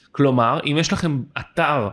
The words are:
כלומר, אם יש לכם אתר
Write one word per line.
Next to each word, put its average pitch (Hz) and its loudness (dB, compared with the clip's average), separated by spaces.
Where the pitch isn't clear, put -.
כלומר, 127 2
אם 147 -2
יש 165 0
לכם 151 -2
אתר 147 -2